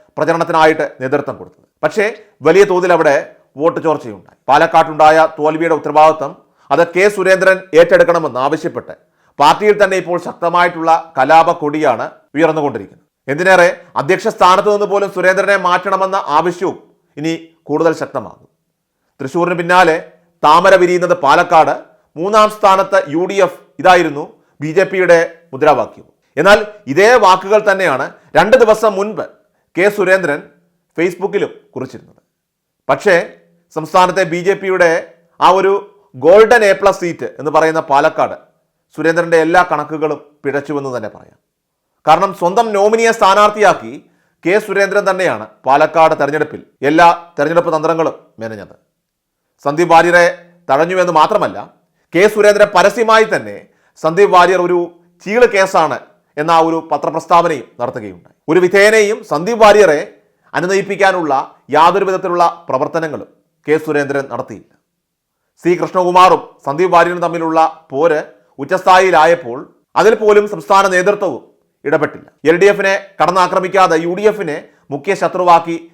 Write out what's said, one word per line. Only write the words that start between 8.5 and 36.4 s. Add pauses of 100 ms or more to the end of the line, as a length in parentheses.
പാർട്ടിയിൽ
തന്നെ
ഇപ്പോൾ
ശക്തമായിട്ടുള്ള
കലാപ
കൊടിയാണ് (240)
ഉയർന്നുകൊണ്ടിരിക്കുന്നത്. (200)
എന്തിനേറെ, (160)
അധ്യക്ഷ
സ്ഥാനത്ത്
നിന്ന്
പോലും
സുരേന്ദ്രനെ
മാറ്റണമെന്ന (200)
ആവശ്യവും (380)
ഇനി (140)
കൂടുതൽ
ശക്തമാകും. (720)
തൃശ്ശൂരിന്
പിന്നാലെ (480)
താമര
വിരിയുന്നത്
പാലക്കാട്, (420)
മൂന്നാം
സ്ഥാനത്ത്
യു
ഡി (120)
എഫ്, (180)
ഇതായിരുന്നു (360)
ബി
ജെ
പിയുടെ (140)
മുദ്രാവാക്യവും. (260)
എന്നാൽ (200)
ഇതേ
വാക്കുകൾ (100)
തന്നെയാണ് (240)
രണ്ട്
ദിവസം
മുൻപ് (540)
കെ
സുരേന്ദ്രൻ (560)
Facebook-ലും (240)
കുറിച്ചിരുന്നത്. (680)
പക്ഷേ (420)
സംസ്ഥാനത്തെ (100)
ബി
ജെ
പിയുടെ (500)
ആ (100)
ഒരു (520)
ഗോൾഡൻ